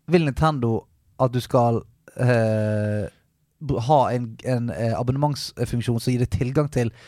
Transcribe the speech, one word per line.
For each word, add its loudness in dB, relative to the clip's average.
Vil 4
Nintendo 0
at 2
du -2
skal, 2
eh, 2
b-, -2
ha 2
en, -4
en, -2
eh, -2
abonnementsfunksjon -2
som -2
gir 2
deg -4
tilgang 0
til, 0